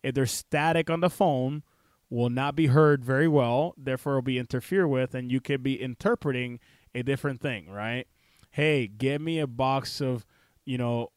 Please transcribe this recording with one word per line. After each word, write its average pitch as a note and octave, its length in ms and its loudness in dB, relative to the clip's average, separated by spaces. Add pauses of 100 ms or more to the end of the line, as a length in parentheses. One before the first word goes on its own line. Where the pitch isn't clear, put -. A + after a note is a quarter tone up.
if C3 120 -2
there's C3 160 2
static D#3+ 580 0
on E3 120 0
the F3+ 80 4
phone, D3 540 0 (460)
will A#2+ 200 0
not C#3 260 -2
be D#3+ 120 4
heard C#3+ 360 6
very C3+ 240 2
well, C#3+ 500 2
therefore C3 380 -4
will C3 60 0
be B2+ 180 -2
interfered D3+ 480 0
with, C3 260 0
and B2+ 160 -6
you B2+ 120 2
could C#3 200 -2
be C3+ 200 -2
interpreting B2+ 800 -4 (340)
a B2 80 -4
different C3+ 380 -4
thing, G#2+ 280 -6
right? A2+ 380 -6 (440)
"Hey, D3 360 2
get C3 340 -2
me D#3+ 180 -4
a D3 80 -2
box C3 540 -2
of, B2+ 240 -4 (400)
you B2+ 120 -4
know A#2+ 400 -2